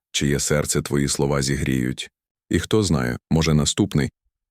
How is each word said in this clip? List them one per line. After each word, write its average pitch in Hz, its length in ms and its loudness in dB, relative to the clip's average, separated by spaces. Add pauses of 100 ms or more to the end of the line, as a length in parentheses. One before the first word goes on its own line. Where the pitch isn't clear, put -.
(120)
чиє 71 280 0
серце - 420 0
твої 71 260 0
слова 71 340 0
зігріють. 65 680 -2 (400)
І 92 80 2
хто 110 240 0
знає, 64 360 0 (120)
може, 80 240 2
наступний, 73 560 0 (400)